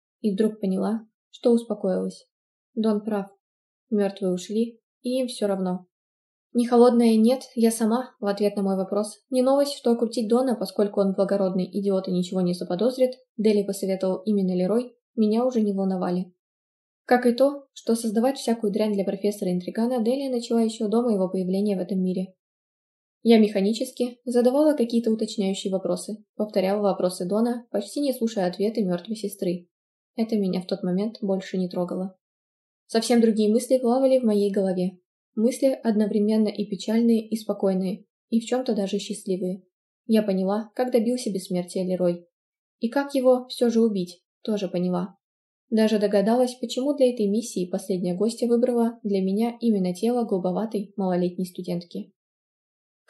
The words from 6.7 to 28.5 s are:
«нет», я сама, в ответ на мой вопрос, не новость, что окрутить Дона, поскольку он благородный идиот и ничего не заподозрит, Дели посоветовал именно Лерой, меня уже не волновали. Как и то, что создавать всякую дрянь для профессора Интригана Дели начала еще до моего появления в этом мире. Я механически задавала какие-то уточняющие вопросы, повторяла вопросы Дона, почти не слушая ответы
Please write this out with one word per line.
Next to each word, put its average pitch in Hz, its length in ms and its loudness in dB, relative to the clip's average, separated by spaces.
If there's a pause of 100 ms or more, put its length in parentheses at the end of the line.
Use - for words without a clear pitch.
«нет», 240 260 4 (120)
я 226 160 4
сама, 226 480 -2
в - 80 -6
ответ 202 300 0
на 202 80 0
мой 190 120 0
вопрос, 202 440 -4 (100)
не 254 120 2
новость, 277 320 2
что - 180 0
окрутить 233 360 0
Дона, 240 280 2
поскольку 202 460 -2
он 196 100 2
благородный 190 580 0
идиот 196 380 -2
и - 20 -4
ничего 185 300 0
не 180 120 2
заподозрит, 226 600 0 (240)
Дели 208 260 2
посоветовал 190 640 -4
именно 196 320 0
Лерой, 202 360 0 (220)
меня 220 320 2
уже 254 140 0
не 208 120 2
волновали. 185 600 -2 (720)
Как 247 220 2
и 240 60 6
то, 277 420 0
что - 200 -2
создавать 226 440 0
всякую 226 340 -2
дрянь 214 200 0
для 196 120 -2
профессора 196 480 -2
Интригана 220 500 -2
Дели 269 260 -2
начала 240 340 0
еще 220 260 -2
до 220 140 2
моего 202 260 0
появления 190 480 0
в 185 40 -4
этом 185 220 -2
мире. 185 320 -4 (920)
Я 226 140 8
механически 214 840 0
задавала 254 500 4
какие-то 233 380 0
уточняющие 202 600 -2
вопросы, 190 520 -4 (100)
повторяла 208 480 0
вопросы 185 420 0
Дона, 226 460 -2
почти 208 300 -6
не 285 120 0
слушая 226 360 -2
ответы 208 340 -2